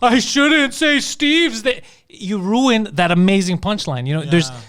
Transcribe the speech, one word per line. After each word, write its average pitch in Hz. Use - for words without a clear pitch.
I 240
shouldn't 285
say 294
Steve's, 294
th-, 247
you 196
ruin 220
that 170
amazing 180
punchline. 165
You 143
know, 160
there's 160